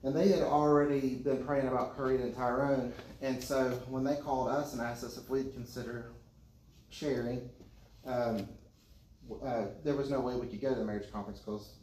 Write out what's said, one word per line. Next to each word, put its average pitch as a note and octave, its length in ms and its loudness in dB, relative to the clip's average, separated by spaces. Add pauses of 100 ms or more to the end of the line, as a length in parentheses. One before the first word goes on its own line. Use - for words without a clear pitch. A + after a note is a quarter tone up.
And C3+ 120 0
they F#3+ 140 6
had F3+ 140 6
already C#3+ 720 6
been C3 300 0
praying C#3 220 2
about B2 300 0
Karita C3 280 2
and A#2 120 -4
Tyrone. B2+ 560 2 (300)
And C3 200 -2
so C3 280 2 (180)
when C3 160 -2
they C#3+ 120 2
called B2+ 340 -2
us C#3 240 -2
and A#2 80 -4
asked A#2+ 200 -4
us A#2 140 -10
if - 140 -12
we'd C3+ 240 0
consider A#2+ 560 -8 (800)
sharing, B2 580 -4 (560)
um, A#2 420 0 (800)
w-, A2+ 160 -10
uh, A#2 260 -2 (140)
there D3 140 0
was C3+ 140 -2
no C3 100 2
way B2 160 -2
we A2+ 100 -4
could G#2 140 -8
go C3+ 140 0
to A#2 40 -2
the A2 60 -2
marriage G#2 260 -6
conference G#2 300 -8
'cause G#2 420 -10